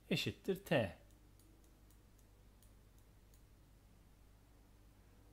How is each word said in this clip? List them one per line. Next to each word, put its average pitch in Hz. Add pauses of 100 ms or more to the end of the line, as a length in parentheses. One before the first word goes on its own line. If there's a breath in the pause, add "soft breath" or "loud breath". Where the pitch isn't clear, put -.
(100)
Eşittir -
T. 110 (4000)